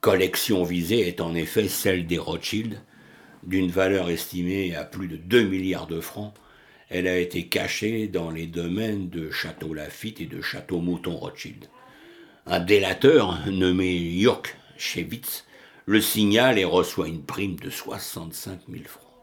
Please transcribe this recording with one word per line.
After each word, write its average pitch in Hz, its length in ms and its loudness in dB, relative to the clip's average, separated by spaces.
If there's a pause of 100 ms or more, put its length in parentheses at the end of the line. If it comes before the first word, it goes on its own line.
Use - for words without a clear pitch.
collection 95 640 2
visée 87 420 2
est 85 140 -6
en 85 140 -2
effet 85 340 0
celle 92 380 0
des 87 100 0
Rothschild, 101 640 -6 (600)
d'une 90 280 2
valeur 92 380 2
estimée 90 640 -2
à 76 100 -6
plus 92 240 -10
de 80 80 -10
deux 95 260 4
milliards 92 460 -2
de 82 120 -6
francs. 104 320 -10 (560)
Elle 90 180 -2
a 90 120 2
été 87 300 -2
cachée 107 580 -2
dans 85 240 -2
les 80 160 -6
domaines 90 640 -4
de 80 200 -8
Château 80 440 -6
Laffitte 78 460 -10
et 82 60 -8
de - 140 -10
Château - 400 -4
Mouton 87 360 -2
Rothschild. - 500 -12 (800)
Un 87 140 2
délateur 95 920 6
nommé 92 480 4 (200)
Jurk - 380 2 (220)
Schewitz - 680 -6 (400)
le 104 160 6
signale 107 580 4
et 95 60 4
reçoit 90 440 2
une 82 140 -6
prime 98 340 -4
de 87 120 -10
soixante-cinq - 1000 -10
mille 76 180 -12
francs. - 180 -20 (180)